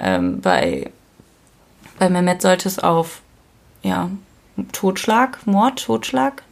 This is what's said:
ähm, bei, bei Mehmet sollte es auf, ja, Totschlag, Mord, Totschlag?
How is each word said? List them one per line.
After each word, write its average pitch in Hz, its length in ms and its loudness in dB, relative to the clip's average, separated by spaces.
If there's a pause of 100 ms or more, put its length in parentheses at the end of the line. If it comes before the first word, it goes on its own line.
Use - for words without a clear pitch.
ähm, - 380 0
bei, - 500 0 (1120)
bei 185 100 4
Mehmet 180 320 2
sollte 185 260 2
es 190 120 -6
auf, 165 400 0 (640)
ja, 185 260 -2 (600)
Totschlag, 196 760 0
Mord, 214 380 2
Totschlag? 254 680 -2